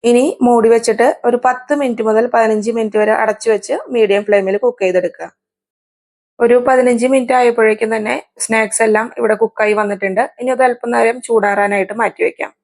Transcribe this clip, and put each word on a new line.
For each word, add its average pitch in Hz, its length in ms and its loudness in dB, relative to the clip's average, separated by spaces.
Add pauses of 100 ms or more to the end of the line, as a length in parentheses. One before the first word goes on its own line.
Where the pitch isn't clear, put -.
ഇനി 240 220 4 (160)
മൂടി 233 280 4
വെച്ചിട്ട് 226 360 2 (200)
ഒരു 240 180 2
പത്ത് 254 320 -2
മിനിറ്റ് 247 320 -4
മുതൽ 220 260 2
പതിനഞ്ച് 220 440 0
മിനിറ്റ് 214 220 -4
വരെ 214 220 2
അടച്ചു 220 280 -2
വെച്ച് 214 260 -2 (180)
മീഡിയം 208 320 2
ഫ്ലെയിമിൽ 196 320 0
കുക്ക് 240 260 -2
ചെയ്തെടുക്കുക. 180 440 -2 (1120)
ഒരു 240 160 4 (120)
പതിനഞ്ച് 247 400 2
മിനിറ്റ് 262 300 0
ആയപ്പോഴേക്കും 226 580 2
തന്നെ 220 200 -4 (220)
സ്നാക്സ് 220 460 -2
എല്ലാം 220 240 0 (100)
ഇവിടെ 220 180 0
കുക്കായി 214 380 -2
വന്നിട്ടുണ്ട്. 202 500 -2 (140)
ഇനി 247 160 -6
അത് 254 120 0
അല്പം 240 260 -2
നേരം 233 320 0
ചൂടാറാനായിട്ട് 202 760 0
മാറ്റി 285 220 -4
വെക്കാം. - 280 -6 (120)